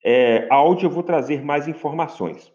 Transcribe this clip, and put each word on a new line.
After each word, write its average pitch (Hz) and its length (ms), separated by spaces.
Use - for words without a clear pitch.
é, 120 440
áudio 175 380
eu 160 40
vou 170 120
trazer 147 400
mais 143 240
informações. 151 880